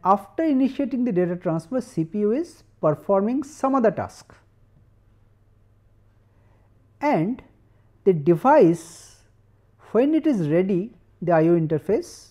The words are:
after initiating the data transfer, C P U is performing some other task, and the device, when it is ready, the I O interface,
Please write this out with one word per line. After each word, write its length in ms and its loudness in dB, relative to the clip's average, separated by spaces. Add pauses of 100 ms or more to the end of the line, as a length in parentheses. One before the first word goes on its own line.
after 380 0
initiating 640 -2
the 80 -2
data 240 -2
transfer, 440 -4
C 240 -6
P 160 -8
U 120 0
is 320 -8 (160)
performing 600 -2
some 320 -4
other 160 2
task, 440 -12 (2750)
and 420 -2 (640)
the 80 4
device, 1040 2 (760)
when 220 2
it 120 0
is 220 0
ready, 440 -2 (280)
the 120 -2
I 160 4
O 100 4
interface, 720 -4